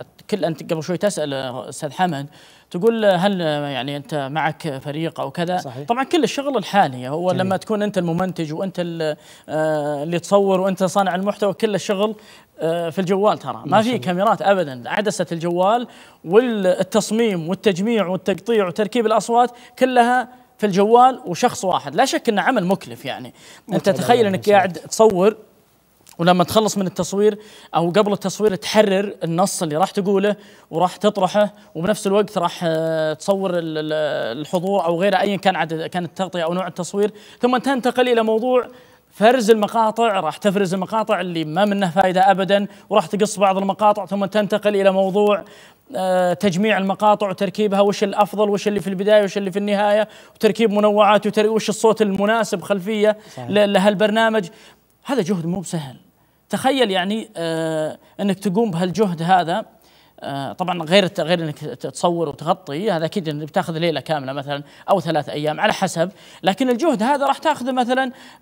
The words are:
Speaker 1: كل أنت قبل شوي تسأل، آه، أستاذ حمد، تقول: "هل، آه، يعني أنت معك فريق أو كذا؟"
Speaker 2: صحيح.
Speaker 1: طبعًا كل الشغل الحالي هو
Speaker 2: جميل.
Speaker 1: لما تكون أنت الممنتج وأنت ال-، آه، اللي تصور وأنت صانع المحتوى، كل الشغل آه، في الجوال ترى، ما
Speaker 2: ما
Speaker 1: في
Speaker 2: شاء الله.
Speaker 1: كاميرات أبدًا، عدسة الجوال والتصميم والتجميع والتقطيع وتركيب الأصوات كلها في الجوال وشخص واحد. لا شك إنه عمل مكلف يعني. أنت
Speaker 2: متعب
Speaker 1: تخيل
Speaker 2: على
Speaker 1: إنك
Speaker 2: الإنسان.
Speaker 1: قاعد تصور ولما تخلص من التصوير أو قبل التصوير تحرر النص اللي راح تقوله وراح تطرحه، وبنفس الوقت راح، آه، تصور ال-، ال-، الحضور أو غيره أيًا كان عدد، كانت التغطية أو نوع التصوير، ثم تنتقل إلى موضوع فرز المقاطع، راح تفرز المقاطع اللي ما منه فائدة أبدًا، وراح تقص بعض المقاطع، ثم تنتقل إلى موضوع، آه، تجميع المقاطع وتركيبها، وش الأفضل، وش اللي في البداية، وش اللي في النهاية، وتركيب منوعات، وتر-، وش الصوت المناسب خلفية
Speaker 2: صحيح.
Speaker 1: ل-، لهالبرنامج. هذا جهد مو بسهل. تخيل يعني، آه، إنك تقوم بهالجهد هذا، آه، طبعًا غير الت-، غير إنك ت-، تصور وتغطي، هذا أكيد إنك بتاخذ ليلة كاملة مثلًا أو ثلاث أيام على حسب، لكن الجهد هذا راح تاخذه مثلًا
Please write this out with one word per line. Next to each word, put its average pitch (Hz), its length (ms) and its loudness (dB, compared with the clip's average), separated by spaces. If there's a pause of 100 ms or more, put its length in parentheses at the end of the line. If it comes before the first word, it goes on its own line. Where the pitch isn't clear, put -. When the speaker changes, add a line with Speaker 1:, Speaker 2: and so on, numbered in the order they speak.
(300)
Speaker 1:
كل 196 160 -2
أنت 165 280 -4
قبل 160 100 -6
شوي 175 140 -4
تسأل، 151 360 -2
آه، 131 360 -8
أستاذ - 220 -10
حمد، 147 380 -2 (420)
تقول: 220 340 0
"هل، 190 360 2
آه، 147 260 -2
يعني 139 300 -6
أنت 143 340 -6
معك 151 460 -4
فريق 147 420 -8
أو 135 120 -6
كذا؟" 175 260 -4
Speaker 2:
صحيح. 143 300 -10
Speaker 1:
طبعًا 226 160 -2
كل 311 200 0
الشغل 269 340 -2
الحالي 143 520 0
هو 175 220 -2
Speaker 2:
جميل. 180 140 0
Speaker 1:
لما 190 120 -2
تكون 208 260 -4
أنت 208 140 -2
الممنتج 170 560 -4
وأنت 185 260 -6
ال-، 165 380 -4 (320)
آه، 151 540 -2
اللي 170 160 -2
تصور 196 420 2
وأنت 190 220 -2
صانع 180 320 0
المحتوى، 196 380 -2
كل 214 220 -2
الشغل 208 400 -2 (440)
آه، 165 300 -2
في 160 100 -8
الجوال 190 380 2
ترى، 127 160 -8
ما 113 120 -12
Speaker 2:
ما 165 120 2
Speaker 1:
في 220 60 4
Speaker 2:
شاء 240 120 0
الله. 202 100 -4
Speaker 1:
كاميرات 185 360 0
أبدًا، 151 480 0
عدسة 190 420 -2
الجوال 180 560 0 (380)
والتصميم 196 1200 0
والتجميع 196 580 0
والتقطيع 190 600 -2
وتركيب 208 380 -2
الأصوات 233 460 2 (280)
كلها 247 500 2 (280)
في - 80 -4
الجوال 220 600 4
وشخص 196 400 -2
واحد. 143 300 -2
لا 233 100 4
شك 277 240 -2
إنه 202 120 0
عمل 202 240 0
مكلف 175 400 -4
يعني. 120 280 -10 (360)
أنت 185 60 -2
Speaker 2:
متعب 190 200 0
Speaker 1:
تخيل - 240 2
Speaker 2:
على 220 80 4
Speaker 1:
إنك 190 220 -2
Speaker 2:
الإنسان. 202 60 6
Speaker 1:
قاعد 185 180 4
تصور 208 640 2 (840)
ولما 180 240 4
تخلص 208 340 0
من 190 100 -2
التصوير 202 520 0 (360)
أو 170 140 2
قبل 202 240 2
التصوير 196 420 -2
تحرر 202 680 0
النص 170 400 -2
اللي 151 140 -4
راح 185 140 0
تقوله 196 440 0 (360)
وراح 175 240 0
تطرحه، 202 580 0 (220)
وبنفس 202 320 -2
الوقت 196 300 0
راح، 170 260 -4
آه، 160 500 0
تصور 196 360 -2
ال-، 165 280 -4
ال-، 151 600 -4
الحضور 185 460 -2
أو 170 160 0
غيره 190 180 2
أيًا 202 180 0
كان 185 180 0
عدد، 160 300 -4
كانت 175 240 -6
التغطية 180 340 -6
أو 165 100 -2
نوع 180 140 -4
التصوير، 202 440 -4 (300)
ثم 247 160 2
تنتقل 247 520 0
إلى 226 140 2
موضوع 226 440 0 (440)
فرز 233 400 4
المقاطع، 220 680 2
راح 156 180 -4
تفرز 190 360 0
المقاطع 196 480 -2
اللي 170 240 -4
ما 160 200 0
منه 202 240 0
فائدة 185 420 4
أبدًا، 196 360 2 (220)
وراح 208 160 4
تقص 202 340 -2
بعض 190 180 2
المقاطع، 196 480 0
ثم 196 200 -4
تنتقل 208 500 0
إلى 196 160 4
موضوع، 196 520 2 (520)
آه، 185 380 0
تجميع 196 440 0
المقاطع 202 520 2
وتركيبها، 196 520 0
وش 202 220 2
الأفضل، 208 460 0
وش 202 180 0
اللي 208 120 0
في 170 80 -6
البداية، 202 360 4
وش 196 140 -2
اللي 196 140 -4
في 190 80 -4
النهاية، 208 480 2 (280)
وتركيب 214 360 2
منوعات، 208 560 4
وتر-، 208 180 2
وش 220 240 0
الصوت 214 320 2
المناسب 208 600 0
خلفية 208 560 0 (180)
Speaker 2:
صحيح. 123 140 -12
Speaker 1:
ل-، 202 240 2
لهالبرنامج. 208 760 2 (580)
هذا 262 160 -2
جهد 170 240 -2
مو 175 140 -4
بسهل. 151 360 -8 (540)
تخيل 254 420 0
يعني، 190 460 -2
آه، 160 600 -4 (220)
إنك 196 200 -2
تقوم 208 320 0
بهالجهد 175 500 -2
هذا، 180 440 0 (560)
آه، 139 300 -8
طبعًا 175 320 -4
غير 180 200 6
الت-، 175 160 -2
غير 165 240 0
إنك 151 160 -6
ت-، - 280 -10
تصور 170 420 -2
وتغطي، 156 640 -4
هذا 165 140 -2
أكيد 160 240 -4
إنك 151 180 -6
بتاخذ 170 300 -4
ليلة 160 220 0
كاملة 135 340 -4
مثلًا 143 300 -8 (260)
أو 196 100 4
ثلاث 156 300 -2
أيام 151 300 -4
على 208 140 2
حسب، 175 360 -2 (340)
لكن 196 260 0
الجهد 247 340 0
هذا 277 220 0
راح 277 120 0
تاخذه 269 340 -2
مثلًا 254 400 0 (300)